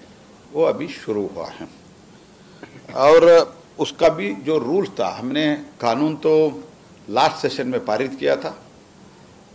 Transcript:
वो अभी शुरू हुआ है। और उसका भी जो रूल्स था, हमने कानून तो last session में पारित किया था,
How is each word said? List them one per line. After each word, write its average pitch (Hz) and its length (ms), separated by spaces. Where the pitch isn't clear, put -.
वो 151 120
अभी 143 240
शुरू 104 380
हुआ 82 200
है। - 220
और 165 600
उसका 160 300
भी 190 260
जो 156 240
रूल्स 151 300
था, 95 200
हमने 135 460
कानून 139 360
तो 156 460
last 143 260
session 127 320
में 127 160
पारित 120 360
किया 139 160
था, - 240